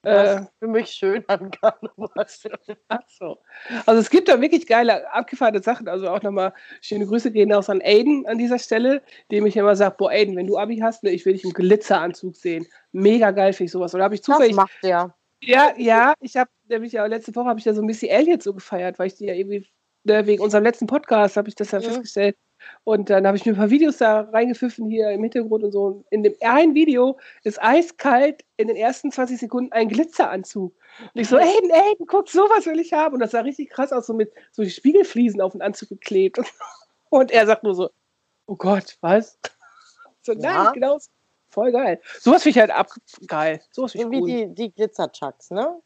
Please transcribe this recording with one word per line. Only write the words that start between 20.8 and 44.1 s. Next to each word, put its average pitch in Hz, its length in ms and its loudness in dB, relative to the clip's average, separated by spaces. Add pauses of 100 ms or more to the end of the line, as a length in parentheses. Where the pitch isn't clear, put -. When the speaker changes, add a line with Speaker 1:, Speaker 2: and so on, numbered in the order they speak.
Speaker 2:
Podcast 214 500 0
hab 208 120 -2
ich 196 60 -16
das - 160 -8
ja 202 100 -4
Speaker 1:
Mhm. 226 40 -10
Speaker 2:
festgestellt. 214 520 -4 (480)
Und 208 260 -2
dann 196 160 4
hab 196 80 2
ich 196 100 -6
mir 226 80 2
ein 196 40 0
paar 208 120 0
Videos 285 300 2
da 214 240 2
reingepfiffen 226 680 -4
hier 214 220 -2
im 202 120 -4
Hintergrund 220 420 -2
und 202 80 -4
so. 202 360 -4
In 214 140 -2
dem 208 180 4
einen 269 340 4
Video 262 440 2 (240)
ist 214 200 -6
eiskalt 285 800 2 (140)
in 220 120 -2
den 226 80 -2
ersten 254 360 -4
zwanzig 254 260 -6
Sekunden 247 340 -6
ein 226 180 0
Glitzeranzug. 208 840 -4 (380)
Und 233 80 -8
ich 214 80 -2
so, 254 80 4
"Aiden, 359 360 4
Aiden, 392 340 2
guck, 403 240 -2
sowas 403 340 4
will 320 160 -4
ich 339 140 -4
haben." 311 200 0
Und 254 60 -4
das 220 120 -2
sah 233 80 0
richtig 269 280 -8
krass 277 240 -4
aus, 247 140 -4
so 226 80 -6
mit 214 180 -2 (200)
so 220 120 -4
Spiegelfliesen 233 800 2
auf 190 100 -2
den 180 80 -14
Anzug 202 300 -8
geklebt. 190 480 0
<laughs> - 720 -14
Und 262 220 4
er 226 120 6
sagt 214 200 0
nur 196 100 0
so, 180 160 -4 (560)
"Oh 196 100 -12
Gott, 190 460 -2
was?" 196 360 0 (840)
So, 233 100 -6
Speaker 1:
Ja. 220 80 -4
Speaker 2:
"Nein, 262 340 0
genau 269 240 -2
so." - 120 -20 (400)
Voll 233 200 -2
geil. 233 300 -2 (180)
Sowas 277 240 4
find 294 140 2
ich 240 40 6
halt 214 120 4
ab-, - 180 -2 (380)
geil. 156 320 -4 (100)
Sowas 254 220 -8
find - 120 -10
ich 233 80 -6